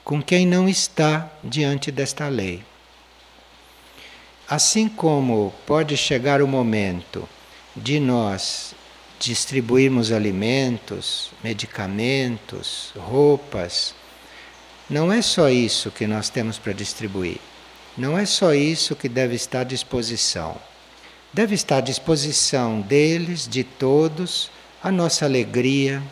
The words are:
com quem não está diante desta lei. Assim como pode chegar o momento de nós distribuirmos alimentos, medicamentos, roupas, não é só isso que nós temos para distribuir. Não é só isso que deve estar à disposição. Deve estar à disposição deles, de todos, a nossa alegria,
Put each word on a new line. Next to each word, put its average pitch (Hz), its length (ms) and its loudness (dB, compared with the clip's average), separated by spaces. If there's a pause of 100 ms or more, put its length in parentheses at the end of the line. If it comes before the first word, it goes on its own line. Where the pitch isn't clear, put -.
com 147 200 -2
quem 180 240 2
não 180 220 4
está 160 640 0 (140)
diante 139 480 -2
desta 139 360 -4
lei. 98 360 -4 (1800)
Assim 214 400 2
como 135 640 2 (140)
pode 151 300 2
chegar 139 440 2
o 139 80 4
momento 101 800 -2 (480)
de 127 240 -2
nós 113 720 -2 (460)
distribuirmos 123 920 2
alimentos, 107 1200 -2 (140)
medicamentos, 110 1500 -4
roupas, 113 960 0 (960)
não 156 240 2
é 233 80 2
só 165 280 4
isso 120 420 2
que - 160 -4
nós 107 220 -2
temos 110 300 -4
para 107 140 -6
distribuir. 98 680 -6 (580)
Não 135 200 -2
é 202 100 0
só 175 280 4
isso 151 420 0
que - 120 -4
deve 123 260 0
estar 127 260 -2
à 127 40 0
disposição. 117 920 -4 (760)
Deve 214 220 2
estar 147 240 2
à - 20 2
disposição 131 1000 0
deles, 156 680 2
de 120 140 -2
todos, 156 880 0 (320)
a 190 80 -2
nossa 170 340 0
alegria, 135 880 2